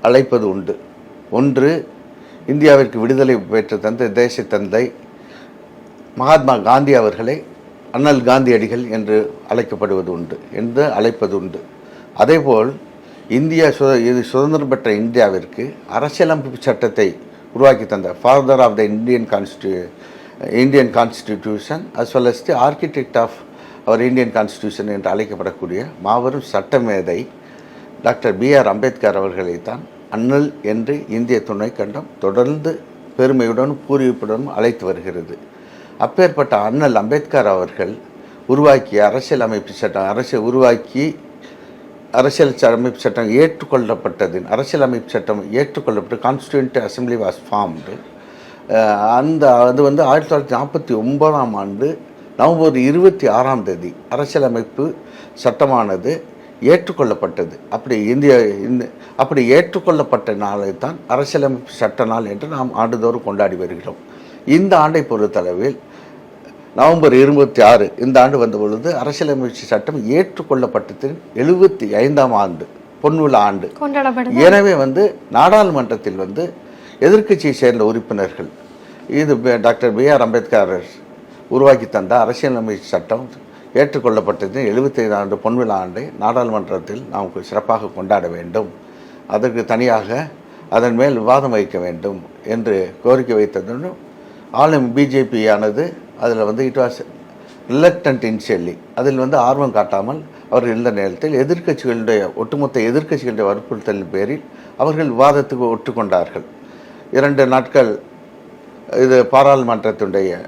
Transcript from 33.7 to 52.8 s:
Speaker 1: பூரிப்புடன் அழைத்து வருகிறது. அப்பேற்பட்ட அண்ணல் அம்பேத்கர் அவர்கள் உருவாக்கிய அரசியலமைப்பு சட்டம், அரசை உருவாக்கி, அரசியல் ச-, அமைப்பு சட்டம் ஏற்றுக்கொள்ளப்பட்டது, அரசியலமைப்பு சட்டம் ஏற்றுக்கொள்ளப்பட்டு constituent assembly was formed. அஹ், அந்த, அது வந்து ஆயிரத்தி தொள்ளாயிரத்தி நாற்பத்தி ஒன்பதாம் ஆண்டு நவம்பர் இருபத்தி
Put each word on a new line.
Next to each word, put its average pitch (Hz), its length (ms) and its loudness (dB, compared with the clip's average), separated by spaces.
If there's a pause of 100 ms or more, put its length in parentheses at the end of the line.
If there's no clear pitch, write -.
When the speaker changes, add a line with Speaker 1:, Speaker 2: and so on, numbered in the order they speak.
Speaker 1:
பூரிப்புடன் 127 680 -2
அழைத்து 110 300 -2
வருகிறது. 87 520 -8 (600)
அப்பேற்பட்ட 147 600 0
அண்ணல் 120 380 0
அம்பேத்கர் 123 520 0
அவர்கள் 95 500 -2 (500)
உருவாக்கிய 131 580 4
அரசியலமைப்பு 113 680 -2
சட்டம், 98 340 -4
அரசை 120 320 -4
உருவாக்கி, 123 760 0 (960)
அரசியல் 135 500 2
ச-, 135 40 6
அமைப்பு 120 340 0
சட்டம் 113 300 -2
ஏற்றுக்கொள்ளப்பட்டது, 117 1200 0
அரசியலமைப்பு 127 600 -2
சட்டம் 104 440 -6
ஏற்றுக்கொள்ளப்பட்டு 127 680 -4
constituent 131 520 -2
assembly 120 440 -4
was 95 160 -4 (180)
formed. 85 360 -6 (800)
அஹ், 107 400 2
அந்த, 143 440 4
அது 123 280 4
வந்து 143 220 2
ஆயிரத்தி 151 320 2
தொள்ளாயிரத்தி 135 220 -2
நாற்பத்தி 143 400 -4
ஒன்பதாம் 135 560 0
ஆண்டு 101 460 -6 (380)
நவம்பர் 160 400 2
இருபத்தி 160 500 4